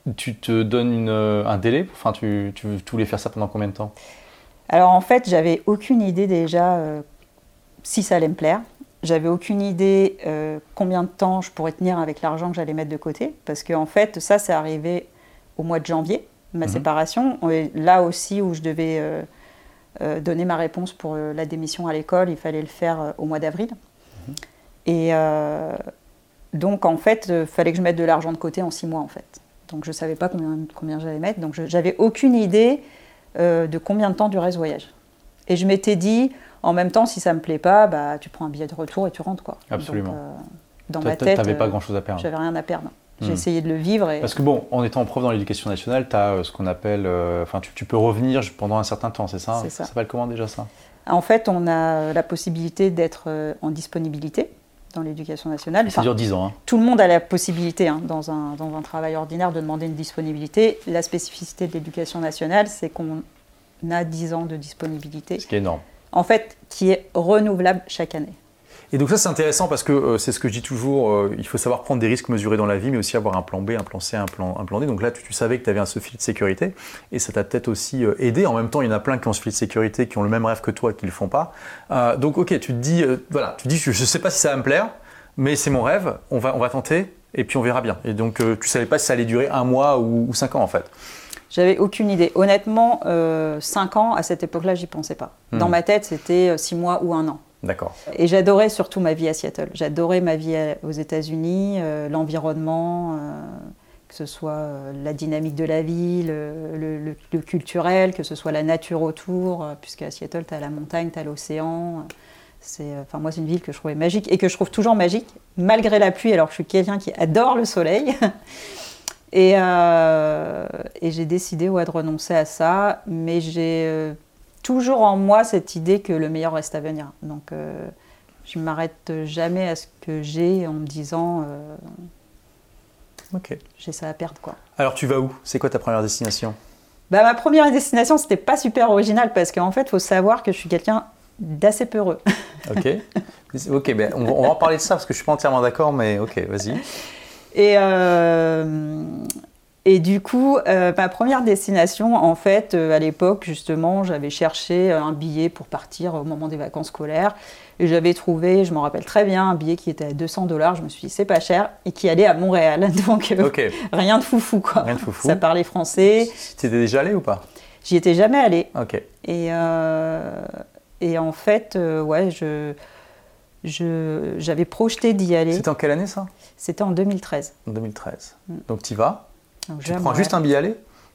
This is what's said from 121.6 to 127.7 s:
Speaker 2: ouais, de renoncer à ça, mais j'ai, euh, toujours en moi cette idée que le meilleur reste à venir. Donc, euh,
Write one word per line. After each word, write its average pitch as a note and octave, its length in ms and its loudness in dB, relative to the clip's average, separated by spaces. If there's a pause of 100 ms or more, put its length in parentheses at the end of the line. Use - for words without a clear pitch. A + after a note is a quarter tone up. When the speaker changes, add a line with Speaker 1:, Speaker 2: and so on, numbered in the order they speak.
Speaker 2:
ouais, F3+ 160 2
de E3 60 -6
renoncer D#3 420 -2
à D#3+ 120 4
ça, F#3 600 0
mais E3 360 -2
j'ai, E3 440 -2
euh, D#3 280 -2 (500)
toujours B3+ 400 2
en G3+ 140 6
moi G3+ 260 6
cette G3+ 320 -2
idée F3+ 260 2
que G3 120 -4
le D#3+ 160 -2
meilleur D#3+ 240 -4
reste D#3 200 -6
à D#3 60 -4
venir. D3+ 320 -8 (100)
Donc, D3+ 300 -12
euh, D3+ 360 -10 (560)